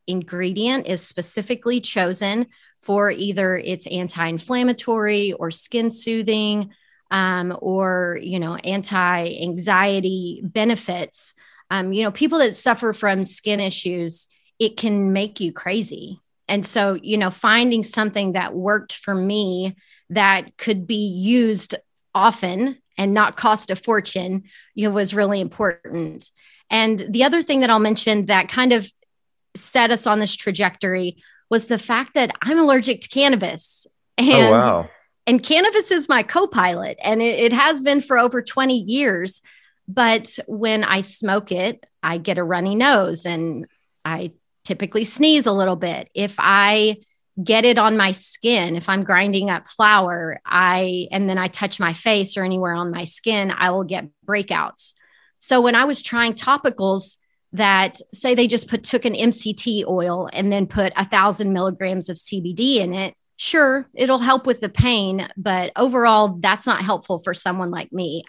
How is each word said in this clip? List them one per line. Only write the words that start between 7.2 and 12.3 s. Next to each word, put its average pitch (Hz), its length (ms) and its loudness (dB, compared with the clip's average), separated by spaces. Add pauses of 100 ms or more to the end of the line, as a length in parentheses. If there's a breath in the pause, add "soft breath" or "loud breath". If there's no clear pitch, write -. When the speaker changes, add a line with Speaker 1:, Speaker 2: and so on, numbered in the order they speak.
Speaker 1:
or, 185 600 -2
you 185 180 -6
know, 170 160 -4
anti-anxiety 185 1900 -2
benefits. 202 920 -4 (380 soft breath)
Um, 190 220 -2
you 214 100 0
know, 208 80 0
people 311 280 0